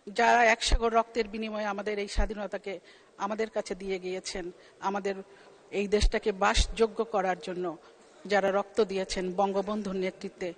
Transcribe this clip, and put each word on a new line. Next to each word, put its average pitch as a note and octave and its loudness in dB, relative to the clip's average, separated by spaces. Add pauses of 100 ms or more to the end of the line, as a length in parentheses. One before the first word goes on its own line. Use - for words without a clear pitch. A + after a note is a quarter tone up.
যারা A3+ 4
এক A3+ 4
সাগর A#3 2
রক্তের A3+ 0
বিনিময়ে G#3+ -6
আমাদের G3+ -4
এই G3+ -6
স্বাধীনতাকে G3+ -2 (440)
আমাদের G#3+ -4
কাছে G#3 -4
দিয়ে F#3+ -4
গিয়েছেন, F#3 -8 (360)
আমাদের G3 -4 (580)
এই G3+ -2
দেশটাকে G#3+ 4
বাসযোগ্য G3+ 2
করার F#3 0
জন্য F3+ -6 (580)
যারা G3 2
রক্ত G3+ 0 (120)
দিয়েছেন F#3+ -2 (160)
বঙ্গবন্ধুর G3 0
নেতৃত্বে, F#3 -6